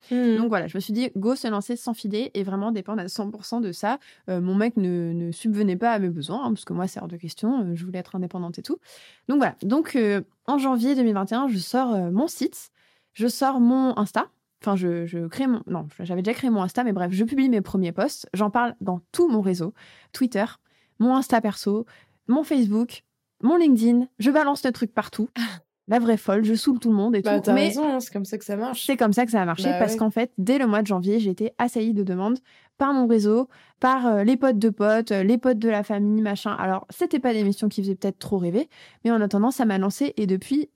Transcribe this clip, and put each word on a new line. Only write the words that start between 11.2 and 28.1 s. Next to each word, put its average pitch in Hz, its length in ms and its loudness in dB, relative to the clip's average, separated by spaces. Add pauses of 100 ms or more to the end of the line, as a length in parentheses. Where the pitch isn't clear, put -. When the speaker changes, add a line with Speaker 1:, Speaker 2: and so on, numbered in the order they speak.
Speaker 2:
et 226 40 -2
un, 269 120 0
je 220 100 0
sors, 247 360 0
euh, 180 180 0
mon 240 160 2
site, - 440 -6 (420)
je 226 140 -2
sors 262 320 0
mon 254 380 4
Insta, 214 300 -2 (360)
enfin, 202 140 0
je, 170 280 -2
je 170 220 -6
crée 269 180 -4
mon, 247 220 0
non, 160 200 -6 (120)
j'avais 180 240 -4
déjà 220 120 0
créé 262 140 -2
mon 208 140 2
Insta, 240 220 -2
mais 214 80 0
bref, 180 180 -2
je 190 140 0
publie 269 240 2
mes 220 120 4
premiers 185 300 -2
posts, 214 420 -4
j'en 208 160 0
parle 240 320 0
dans 180 200 -4 (100)
tout 349 160 2
mon 220 140 2
réseau, 180 320 -2 (400)
Twitter, 233 320 0 (540)
mon 247 160 4
Insta 254 260 2
perso, 214 440 -2 (420)
mon 277 160 2
Facebook, 240 600 0 (400)
mon 311 140 4
LinkedIn, 247 500 4 (120)
je 240 120 2
balance 285 340 2
le 254 60 2
truc 233 220 -4
partout. 214 420 -4
Speaker 1:
<laughs> 247 40 -10 (500)
Speaker 2:
La 233 100 4
vraie 226 180 4
folle, 208 260 0
je 214 100 2
saoule 247 260 0
tout 233 100 0
le 214 80 6
monde 214 180 2
et 196 60 2
Speaker 1:
Bah, 208 160 2
Speaker 2:
tout, 196 80 0
Speaker 1:
t'as 226 80 6
Speaker 2:
mais 285 160 4
Speaker 1:
raison, 302 240 -2
hein, 262 80 0
c'est 254 100 -12